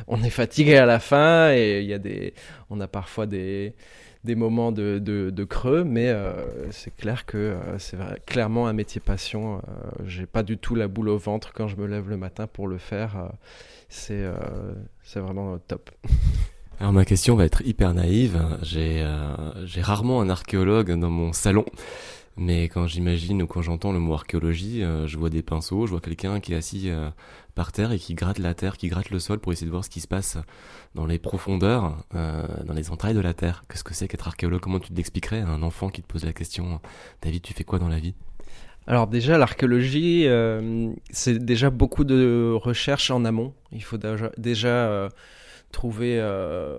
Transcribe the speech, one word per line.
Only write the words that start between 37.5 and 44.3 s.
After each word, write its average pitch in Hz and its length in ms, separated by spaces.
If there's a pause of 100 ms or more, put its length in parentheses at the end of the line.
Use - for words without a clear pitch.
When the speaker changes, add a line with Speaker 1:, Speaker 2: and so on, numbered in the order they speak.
Speaker 2:
fais - 100
quoi 92 160
dans 87 80
la 80 120
vie ? » 85 160 (720)
Speaker 1:
Alors 117 200
déjà, 120 300
l'archéologie, 139 920
euh, 113 640 (180)
c'est 117 300
déjà 120 300
beaucoup 127 340
de 123 500
recherches 123 580
en 123 120
amont. 113 300 (180)
Il 107 120
faut - 140
déjà, 107 400